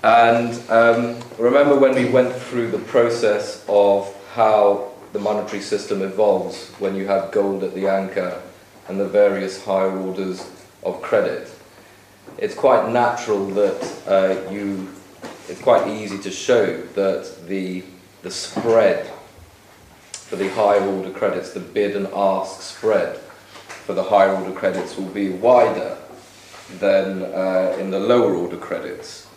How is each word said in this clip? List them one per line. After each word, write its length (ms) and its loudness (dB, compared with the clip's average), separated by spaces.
And, 500 6
um, 500 4
remember 380 4
when 200 6
we 140 2
went 240 4
through 380 -4
the 80 -2
process 880 0
of 460 4
how 580 4
the 60 -4
monetary 420 -4
system 400 -4
evolves 680 0
when 160 -2
you 120 -6
have 240 0
gold 320 0
at 100 -6
the 140 -2
anchor 540 -2
and 120 -6
the 80 -2
various 560 2
higher 340 0
orders 520 -6
of 180 -6
credit? 480 -2
It's 160 -6
quite 380 2
natural 560 0
that, 600 -2
uh, 440 2
you, 380 -6
it's 120 -12
quite 260 4
easy 320 -8
to 100 -10
show 520 0
that 540 -4
the, 360 -6
the 80 -12
spread 800 2
for 240 -12
the 140 -2
higher 340 4
order 260 -2
credits, 440 -4
the 60 -8
bid 360 -2
and 180 -2
ask 480 -2
spread 560 -2
for 60 -6
the 100 -2
higher 320 4
order 160 -4
credits 460 -4
will 80 -6
be 240 -4
wider 680 2
than, 440 0
uh, 560 -2
in 100 -6
the 100 -2
lower 360 2
order 220 -6
credits 800 -12